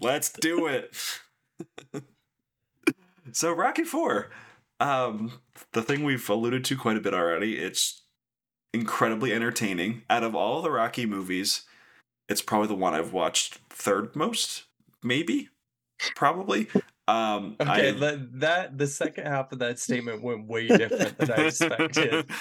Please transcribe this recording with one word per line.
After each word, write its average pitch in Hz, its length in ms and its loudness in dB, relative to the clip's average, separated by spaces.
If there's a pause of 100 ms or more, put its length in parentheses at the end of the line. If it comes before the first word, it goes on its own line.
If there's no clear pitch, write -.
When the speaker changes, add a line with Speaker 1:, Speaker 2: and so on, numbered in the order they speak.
Speaker 1:
Let's 135 300 0
do 165 340 0
it. 135 280 -2 (1000)
<laughs> 139 100 -8 (1300)
So 165 200 0
Rocky 185 320 0
four, 269 460 0 (500)
um, 120 600 0 (320)
the 113 100 0
thing 143 220 0
we've 135 240 0
alluded 120 380 2
to 135 100 0
quite 113 200 0
a 107 40 0
bit 101 140 0
already, 87 440 2
it's - 440 -2 (680)
incredibly 113 600 0
entertaining. 113 800 -2
Out 117 120 4
of 113 120 -2
all 107 280 0
the 175 80 0
Rocky 117 360 0
movies, 95 560 -2 (640)
it's 107 140 0
probably 107 260 2
the 107 60 -2
one 92 200 2
I've 85 180 -2
watched 87 460 0 (120)
third 104 440 0
most, - 500 -2 (380)
maybe, 160 460 0 (640)
probably. 196 540 2 (400)
Um, 107 520 2
Speaker 2:
Okay, 147 280 4
Speaker 1:
I 135 40 2
Speaker 2:
that, 131 480 -2
that, 156 380 0
the 143 80 2
second 156 400 -4
half 139 260 -2
of 135 60 -10
that 120 200 -2
statement 117 440 -4
went 113 240 -4
way 113 220 -2
different 214 500 4
than 147 140 0
I 156 140 2
expected. 156 640 0
Speaker 1:
<laughs> - 0 -
Speaker 2:
You're 156 100 2 (180)